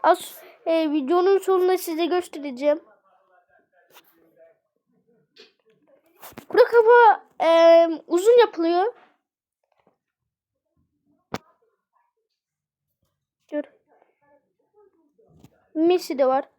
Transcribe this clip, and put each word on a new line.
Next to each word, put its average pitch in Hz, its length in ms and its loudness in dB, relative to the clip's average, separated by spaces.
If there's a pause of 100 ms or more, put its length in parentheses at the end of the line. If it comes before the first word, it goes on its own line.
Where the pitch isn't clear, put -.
as-, - 400 -2 (220)
e, 320 260 -2
videonun 349 460 -2
sonunda 370 400 -2
size 339 280 -6
göstereceğim. 294 760 -6 (3750)
Kuru 440 140 2
kafa, 466 640 4 (240)
e, 330 380 6 (200)
uzun 415 320 2
yapılıyor. 349 540 -2 (4000)
Dur. 294 120 -10 (2000)
Messi 339 420 -2
de 262 80 0
var. 262 340 -4